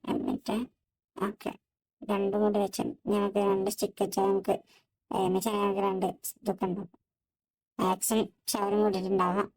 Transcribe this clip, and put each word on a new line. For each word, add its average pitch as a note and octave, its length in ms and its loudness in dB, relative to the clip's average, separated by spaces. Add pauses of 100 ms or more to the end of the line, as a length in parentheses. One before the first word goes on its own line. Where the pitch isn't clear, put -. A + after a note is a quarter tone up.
(120)
എന്നിട്ട് - 440 -4 (720)
ഓക്കെ - 240 -8 (580)
രണ്ടും G3+ 340 2
കൂടി G#3 200 2
വെച്ച് - 180 -4 (300)
നമുക്ക് G3+ 280 2 (100)
രണ്ട് G3 240 2
സ്റ്റിക്ക് - 300 -4
വെച്ചാൽ F#3+ 260 0
നമുക്ക്, G3 260 2 (540)
ഏ, - 60 -4 (100)
എന്ന് F#3 120 2
വെച്ചാൽ G#3+ 240 0
നമുക്ക് G3 260 2
രണ്ട് F#3+ 180 0 (340)
ഇതൊക്കെ F#3+ 280 -2
ഉണ്ടാക്കാം. F3+ 320 -6 (800)
ആക്സും G3 420 2 (320)
ഷവറും G#3 320 0
കൂടിയിട്ടുണ്ടാകാം. F#3+ 720 0